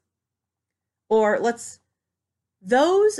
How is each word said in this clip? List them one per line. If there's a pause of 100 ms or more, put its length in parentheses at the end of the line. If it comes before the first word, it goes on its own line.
(1080)
or
let's, (840)
those